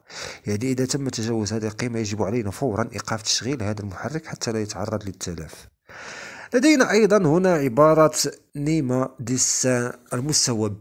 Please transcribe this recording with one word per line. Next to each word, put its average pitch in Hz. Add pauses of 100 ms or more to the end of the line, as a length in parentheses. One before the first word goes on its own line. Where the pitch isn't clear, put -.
(460)
يعني 107
إذا 131
تم 135
تجاوز 113
هذه 110
القيمة 113
يجب 104
علينا 101
فورًا 110
إيقاف 107
تشغيل 123
هذا 104
المحرك 113
حتى -
لا 110
يتعرض 104
للتلف. 85 (880)
لدينا 262
أيضًا 208
هنا 180
عبارة 151 (420)
نيما 143
دي 127
سان 123 (200)
المستوى 120